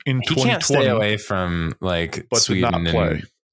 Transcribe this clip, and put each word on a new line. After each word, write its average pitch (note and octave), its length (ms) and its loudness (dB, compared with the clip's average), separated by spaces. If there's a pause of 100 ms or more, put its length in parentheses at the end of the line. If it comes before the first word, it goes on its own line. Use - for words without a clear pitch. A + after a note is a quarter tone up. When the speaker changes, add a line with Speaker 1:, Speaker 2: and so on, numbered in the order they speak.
Speaker 1:
in C3 220 0
Speaker 2:
He D#3+ 80 0
can't G#3+ 260 2
stay C#3 120 2
Speaker 1:
twenty C#3 140 4
twenty. B2 80 2
Speaker 2:
away G#2+ 200 0
from, F2 640 -2
like, F2 500 -4
Speaker 1:
But - 140 2
did F#2+ 160 0
not A#2 140 2
Speaker 2:
Sweden E2+ 180 -2
Speaker 1:
play. G#2 180 2
Speaker 2:
and D#2 160 -4 (260)